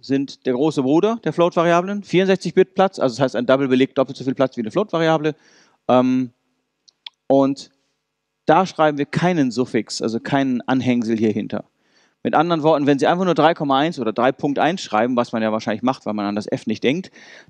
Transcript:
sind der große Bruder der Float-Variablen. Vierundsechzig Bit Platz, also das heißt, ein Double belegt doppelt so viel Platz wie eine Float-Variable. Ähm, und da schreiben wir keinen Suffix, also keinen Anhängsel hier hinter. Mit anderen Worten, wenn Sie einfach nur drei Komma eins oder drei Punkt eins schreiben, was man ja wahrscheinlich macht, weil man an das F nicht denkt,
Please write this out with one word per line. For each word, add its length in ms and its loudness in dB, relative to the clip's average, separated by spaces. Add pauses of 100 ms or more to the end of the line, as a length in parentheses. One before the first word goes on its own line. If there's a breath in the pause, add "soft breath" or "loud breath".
sind 440 -4
der 100 -2
große 280 0
Bruder 400 0
der 80 -4
Float-Variablen. 720 0
Vierundsechzig 520 0
Bit 200 2
Platz, 240 0
also 160 0
das 60 -2
heißt, 160 0
ein 80 -2
Double 240 2
belegt 280 0
doppelt 200 -2
so 80 -10
viel 100 -2
Platz 220 -2
wie 40 -4
eine 100 -6
Float-Variable. 640 0 (540 soft breath)
Ähm, 440 2 (960)
und 440 2 (760)
da 200 4
schreiben 320 0
wir 80 -2
keinen 460 0
Suffix, 500 -4
also 180 -2
keinen 420 -2
Anhängsel 540 0
hier 160 0
hinter. 340 -6 (580)
Mit 100 -4
anderen 300 2
Worten, 240 2
wenn 100 4
Sie 80 0
einfach 180 2
nur 120 0
drei 180 4
Komma 240 -2
eins 220 -2
oder 120 -4
drei 200 2
Punkt 260 -4
eins 240 0
schreiben, 340 -2
was 160 -2
man 120 -4
ja 80 0
wahrscheinlich 320 -4
macht, 220 -4
weil 100 -6
man 100 -4
an 100 -4
das 160 -6
F 140 -6
nicht 180 -6
denkt, 280 -2 (380 loud breath)